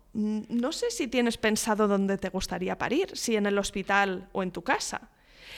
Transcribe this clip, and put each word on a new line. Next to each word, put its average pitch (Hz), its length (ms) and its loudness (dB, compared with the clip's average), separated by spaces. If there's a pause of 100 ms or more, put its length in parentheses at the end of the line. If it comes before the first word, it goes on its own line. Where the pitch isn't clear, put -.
(140)
"No 214 600 -2
sé 480 180 -4
si 294 160 -4
tienes 233 300 2
pensado 214 500 2
dónde 196 320 2
te 190 100 -4
gustaría 185 480 -4
parir, 269 400 0
si 226 180 0
en 208 120 4
el 202 100 2
hospital 196 760 0
o 196 100 -2
en 185 80 -4
tu 170 100 -8
casa". - 480 -4 (480)